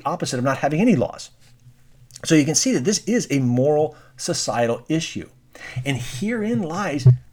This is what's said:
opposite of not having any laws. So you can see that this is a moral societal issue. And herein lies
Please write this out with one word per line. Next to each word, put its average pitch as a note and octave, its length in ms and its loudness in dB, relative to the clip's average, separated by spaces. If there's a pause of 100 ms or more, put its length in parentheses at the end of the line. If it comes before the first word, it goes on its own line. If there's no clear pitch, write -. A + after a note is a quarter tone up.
opposite D#3+ 320 -4
of B2 80 -2
not C3+ 140 0
having D3+ 200 0
any A3 160 4
laws. - 360 -4 (920)
So - 100 0
you D3+ 120 6
can D#3 100 0
see - 160 0
that C#3+ 140 0
this G#3 200 0
is A3 240 0
a C#3+ 100 0
moral C#3 540 2 (220)
societal A#2 720 -2
issue. - 420 -4 (540)
And C3+ 140 -4
herein G#3+ 640 -4
lies E3 480 2 (240)